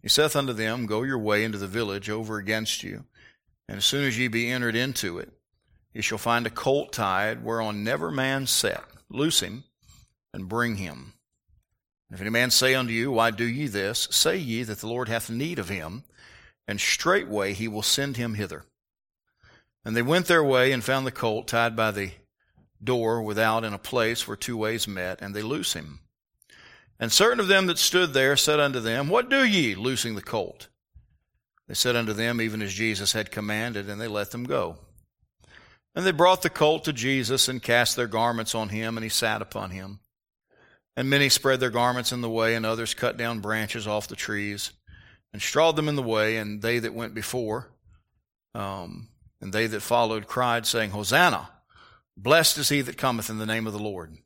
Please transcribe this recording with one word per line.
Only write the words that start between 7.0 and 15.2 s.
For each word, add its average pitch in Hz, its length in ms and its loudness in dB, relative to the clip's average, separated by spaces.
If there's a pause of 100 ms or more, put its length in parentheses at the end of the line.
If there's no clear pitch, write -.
whereon 110 400 -4
never 147 260 -2
man 135 380 -2
sat. - 360 0 (240)
Loose 151 340 0
him, 101 240 -10 (680)
and 95 160 -10
bring 113 280 0
him. 78 360 -12 (960)
And - 60 -16
if 92 60 -10
any 107 100 -4
man 120 200 4
say 131 220 4
unto 127 180 0
you, 117 200 0
Why 113 200 4
do 113 140 -2
ye 131 220 -2
this? 101 440 -2
Say 175 260 4
ye 123 260 -4
that 107 160 -8
the 107 80 -10
Lord 120 200 -4
hath 113 220 -4